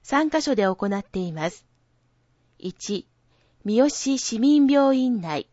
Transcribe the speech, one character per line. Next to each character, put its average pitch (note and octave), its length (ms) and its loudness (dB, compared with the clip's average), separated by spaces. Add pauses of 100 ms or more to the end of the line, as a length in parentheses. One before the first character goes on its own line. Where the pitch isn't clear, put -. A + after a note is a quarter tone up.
三 D4 300 0
カ D#4 100 0
所 C#4 140 -2
で G3+ 80 0
行 F#3+ 240 -2
っ G3 160 -4
て - 160 -10
い F3 120 -6
ま D#3 200 -6
す。 - 120 -20 (920)
一、 - 480 -10 (580)
三 G#3 120 -4
好 C4+ 140 4
市 C4 500 -4
民 C#4+ 260 4
病 C4+ 320 4
院 B3 240 -2
内 D#3 320 -6